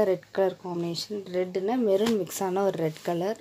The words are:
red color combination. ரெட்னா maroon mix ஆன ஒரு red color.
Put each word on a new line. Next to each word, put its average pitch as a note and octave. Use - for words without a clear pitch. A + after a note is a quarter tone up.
red F#3
color F#3+
combination. E3+
ரெட்னா F#3
maroon G#3+
mix F3
ஆன F#3+
ஒரு F#3
red D#3+
color. F3+